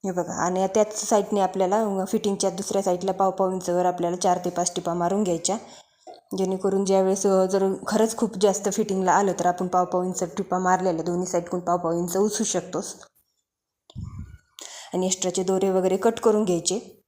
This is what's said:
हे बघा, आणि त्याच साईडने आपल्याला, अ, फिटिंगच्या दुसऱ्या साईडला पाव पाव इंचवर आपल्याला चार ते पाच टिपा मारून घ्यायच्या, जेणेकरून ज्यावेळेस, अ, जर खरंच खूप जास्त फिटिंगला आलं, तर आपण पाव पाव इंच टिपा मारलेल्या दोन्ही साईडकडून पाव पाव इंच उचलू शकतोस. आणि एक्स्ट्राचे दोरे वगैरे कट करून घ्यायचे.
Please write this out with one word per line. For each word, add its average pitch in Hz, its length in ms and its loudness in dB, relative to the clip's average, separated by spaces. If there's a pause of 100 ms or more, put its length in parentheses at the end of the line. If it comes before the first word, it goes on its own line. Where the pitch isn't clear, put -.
हे 190 60 -2
बघा, 175 220 -2
आणि 180 340 0
त्याच 208 420 0
साईडने 202 320 2
आपल्याला, 190 400 2
अ, 196 280 -2
फिटिंगच्या 196 420 0
दुसऱ्या 196 320 -4
साईडला 185 300 0
पाव 190 180 2
पाव 185 220 0
इंचवर 180 320 0
आपल्याला 175 320 0
चार 180 280 2
ते 180 60 0
पाच 175 240 -2
टिपा 175 200 -4
मारून 175 280 0
घ्यायच्या, 180 340 -2 (800)
जेणेकरून 190 460 0
ज्यावेळेस, 190 420 2
अ, 190 200 4
जर 190 260 2 (140)
खरंच 220 300 2
खूप 214 240 -2
जास्त 202 320 2
फिटिंगला 190 400 0
आलं, 190 280 4
तर 175 60 2
आपण 180 200 0
पाव 180 180 2
पाव 180 180 -2
इंच 185 200 -4
टिपा 185 360 -4
मारलेल्या 180 460 2
दोन्ही 175 220 -2
साईडकडून 180 340 -2
पाव 175 180 0
पाव 170 200 0
इंच 175 180 -2
उचलू 208 280 2
शकतोस. - 500 -4 (2000)
आणि 180 120 0
एक्स्ट्राचे 185 360 -2
दोरे 190 280 2
वगैरे 185 260 2
कट 226 240 2
करून 214 240 4
घ्यायचे. 180 640 -2